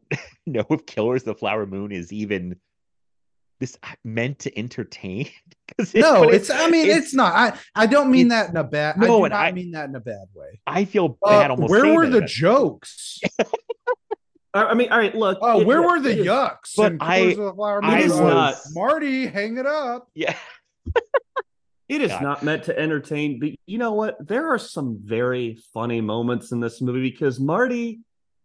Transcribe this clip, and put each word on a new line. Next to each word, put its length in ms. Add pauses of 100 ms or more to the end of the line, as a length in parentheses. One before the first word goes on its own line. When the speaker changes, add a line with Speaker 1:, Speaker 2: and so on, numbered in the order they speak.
(240)
Speaker 1:
<laughs> 220
know 240
if 160
Killers 360
of 40
the 80
Flower 320
Moon 240
is 220
even 420 (1040)
this 180 (280)
meant 340
to 180
entertain. 720 (220)
<laughs> 260
'Cause 160
it, 100
Speaker 2:
No, 240
Speaker 1:
but 80
Speaker 2:
it's, 160
I 200
mean, 180
it's 180
Speaker 1:
it's 80
Speaker 2:
not. 200
I, 240 (160)
I 120
don't 260
mean 140
Speaker 1:
it's 100
Speaker 2:
that 140
in 60
a 80
bad, 320
Speaker 1:
no, 80
Speaker 2:
I 40
do 160
Speaker 1:
and 80
Speaker 2:
not 120
Speaker 1:
I 80
Speaker 2:
mean 200
that 160
in 80
a 40
bad 340
way. 340
Speaker 1:
I 160
feel 360
Speaker 2:
Uh, 100
Speaker 1:
bad 200
almost 200
Speaker 2:
where 120
Speaker 1:
saying 140
Speaker 2:
were 100
Speaker 1:
that 60
Speaker 2:
the 60
Speaker 1:
about 100
Speaker 2:
jokes? 1000
Speaker 3:
<laughs> 1300
I, 120
I 80
mean, 180
all 60
right, 180
look. 260
Speaker 2:
Oh, 200
Speaker 3:
it, 40
Speaker 2:
where 160
Speaker 3:
it, 40
Speaker 2:
were 140
the 120
Speaker 3:
it 80
is, 80
Speaker 2:
yucks 480
Speaker 1:
but 160
Speaker 2:
in 80
Speaker 1:
I, 180
Speaker 2:
Killers 200
of 80
the 80
Flower 300
Speaker 1:
I 60
Speaker 2:
Moon? 80
Speaker 3:
It 60
is 80
Speaker 1:
was 80
Speaker 3:
not. 360 (160)
Speaker 2:
Marty, 540
hang 320
it 80
up. 480
Speaker 1:
Yeah. 260
<laughs> 40 (1400)
Speaker 3:
It 140
is 120
Speaker 1:
God. 100
Speaker 3:
not 200
meant 220
to 140
entertain, 600
but 120 (160)
you 100
know 160
what? 240 (100)
There 220
are 100
some 460
very 540 (160)
funny 260
moments 500
in 80
this 220
movie 300
because 280
Marty 640 (440)